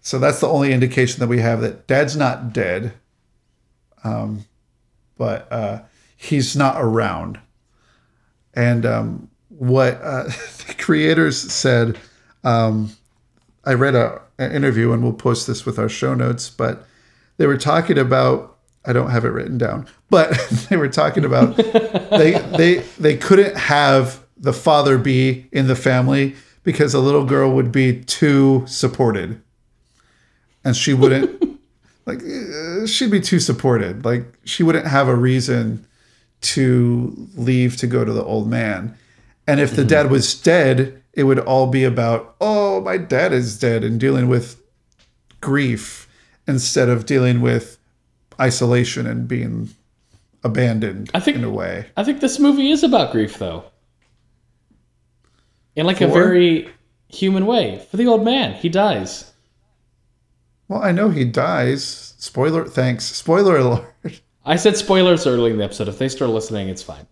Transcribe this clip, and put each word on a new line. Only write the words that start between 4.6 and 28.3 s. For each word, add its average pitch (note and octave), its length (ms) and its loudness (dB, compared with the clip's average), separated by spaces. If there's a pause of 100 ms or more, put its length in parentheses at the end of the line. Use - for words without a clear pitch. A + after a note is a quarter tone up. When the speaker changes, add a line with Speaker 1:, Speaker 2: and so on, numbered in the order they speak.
Speaker 1:
but, G#2+ 320 -6
uh, A2 300 -6 (360)
he's C#3 400 -4
not C#3 240 0
around. G#2 580 -4 (1160)
And, A#2+ 320 0
um, A2 420 -4 (200)
what, B2+ 540 0
uh, C3+ 220 -6
<laughs> - 420 -14
the - 120 -14
creators D#3 600 2
said, A#2 600 0 (460)
um, A2 460 0 (760)
I C3+ 100 0
read C3 200 2
a, A#2+ 260 0 (180)
an - 140 -4
interview, A#2+ 400 2
and A#2 100 0
we'll A#2+ 100 0
post A#2 340 -2
this A#2 200 -8
with - 120 -6
our A2 100 -2
show C3 260 -4
notes, B2 360 -4
but - 360 -6 (500)
they D#3+ 100 2
were C#3 120 2
talking D#3 400 0
about, C3 580 0 (280)
I B2 80 -4
don't B2+ 180 0
have A#2+ 140 0
it A#2+ 60 0
written A#2 280 -6
down, A#2+ 280 -4 (240)
but D#3+ 200 4 (200)
<laughs> - 200 -4
they G3 60 0
were D3 120 0
talking D3+ 360 0
about C3+ 320 2
Speaker 2:
<laughs> - 0 -
Speaker 1:
they, G3+ 840 2 (180)
they, F3 200 4 (220)
they D3+ 180 2
couldn't G3 400 4
have C#3 680 2 (140)
the C3+ 160 -4
father C#3+ 460 2
be B2+ 540 0
in C3+ 140 0
the C3 100 2
family C3+ 600 0 (260)
because D3 320 0
a C3+ 60 2
little C#3 240 2
girl C3+ 280 2
would B2 200 0
be B2+ 320 0
too C3+ 640 4